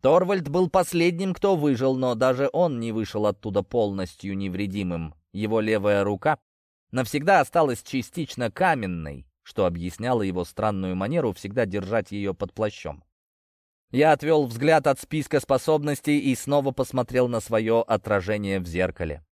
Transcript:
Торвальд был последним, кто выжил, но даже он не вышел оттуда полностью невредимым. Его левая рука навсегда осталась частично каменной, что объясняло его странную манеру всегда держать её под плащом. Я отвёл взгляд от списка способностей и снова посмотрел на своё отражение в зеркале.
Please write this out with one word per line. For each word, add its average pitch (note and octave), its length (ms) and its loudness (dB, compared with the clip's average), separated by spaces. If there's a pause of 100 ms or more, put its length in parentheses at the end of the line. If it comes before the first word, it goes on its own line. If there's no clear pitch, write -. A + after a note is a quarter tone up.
Торвальд F3 460 4
был F3 220 0
последним, F3 640 0
кто G3 240 2
выжил, C3+ 400 2
но B2+ 180 0
даже C3 380 2
он C3+ 260 0
не A2+ 140 -4
вышел G#2+ 320 -2
оттуда G2+ 360 0
полностью G2 760 -4
невредимым. F#2 760 -4 (180)
Его G#2+ 260 0
левая G#2 460 2
рука G#2 340 -2 (540)
навсегда D3 480 2
осталась C#3 420 0
частично B2+ 680 -6
каменной, F2+ 760 -4 (140)
что - 240 -2
объясняло F2+ 560 -2
его F#2 240 -2
странную F#2+ 500 -4
манеру A2+ 380 0
всегда A2 320 -4
держать G2+ 460 -4
её G2 220 -4
под F#2 200 -8
плащом. G#2 500 -6 (880)
Я D3 220 4
отвёл D3+ 320 2
взгляд C#3 420 2
от C#3 120 2
списка D3+ 400 -2
способностей D3 800 0
и C3 160 2
снова C#3 360 0
посмотрел B2+ 560 0
на A#2 140 -2
своё A2+ 400 2
отражение G2+ 800 0
в F2 80 -6
зеркале. E2+ 640 -4